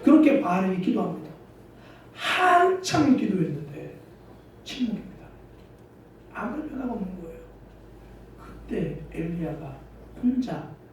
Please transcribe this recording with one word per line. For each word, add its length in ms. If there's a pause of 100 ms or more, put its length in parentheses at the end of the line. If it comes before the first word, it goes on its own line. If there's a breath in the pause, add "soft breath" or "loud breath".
그렇게 380
바알에게 400
기도합니다. 500 (840 soft breath)
한참 1040
기도했는데 800 (680)
침묵입니다. 640 (1080)
아무 360
변화가 240
없는 160 (140)
거예요. 160 (1000)
그때 580 (140)
엘리야가 640 (460)
혼자 480 (220)